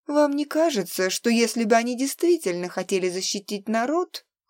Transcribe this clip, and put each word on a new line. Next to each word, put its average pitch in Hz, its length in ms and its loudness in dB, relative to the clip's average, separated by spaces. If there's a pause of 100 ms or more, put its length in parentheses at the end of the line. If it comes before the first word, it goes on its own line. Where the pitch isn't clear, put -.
Вам 294 260 4
не 294 100 -2
кажется, 269 640 0
что 233 220 0
если 233 320 2
бы 226 140 4
они 233 200 0
действительно 269 720 0
хотели 185 400 -2
защитить 196 600 -6
народ...» 262 580 -2 (240)